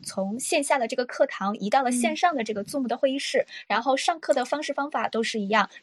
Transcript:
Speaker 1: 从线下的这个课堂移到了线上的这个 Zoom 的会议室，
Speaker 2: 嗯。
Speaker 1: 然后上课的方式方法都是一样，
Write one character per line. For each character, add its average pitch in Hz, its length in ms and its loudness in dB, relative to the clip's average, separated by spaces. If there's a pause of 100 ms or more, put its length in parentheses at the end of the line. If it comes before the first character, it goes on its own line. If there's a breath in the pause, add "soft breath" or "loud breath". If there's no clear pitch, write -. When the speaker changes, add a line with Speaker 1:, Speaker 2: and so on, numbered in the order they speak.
Speaker 1:
从 202 360 -4
线 302 240 0
下 285 160 2
的 226 80 0
这 254 80 -4
个 254 100 0
课 - 220 2
堂 202 300 -4
移 196 120 -4
到 269 140 4
了 247 80 2
线 247 260 0
上 349 180 2
的 233 80 -2
这 226 120 -4
个 208 100 -4
Zoom 269 220 -4
的 233 100 -2
会 269 140 4
议 277 80 -2
室， 254 220 0
Speaker 2:
嗯。 - 60 -2 (200 loud breath)
Speaker 1:
然 214 160 2
后 269 120 4
上 320 240 0
课 311 140 0
的 - 120 2
方 302 180 -2
式 285 100 -4
方 294 160 -4
法 220 180 -2
都 226 140 0
是 220 180 -2
一 196 100 -4
样， 208 200 4 (140 loud breath)